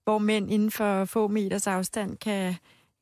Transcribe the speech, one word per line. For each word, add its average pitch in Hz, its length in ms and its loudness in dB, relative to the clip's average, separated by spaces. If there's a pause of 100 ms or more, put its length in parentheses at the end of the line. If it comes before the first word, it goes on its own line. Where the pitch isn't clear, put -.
hvor 214 140 2
mænd 208 340 0
inden 214 200 2
for 196 340 0
få 214 220 0
meters 202 400 -2
afstand 190 500 -2
kan, 190 380 -2 (460)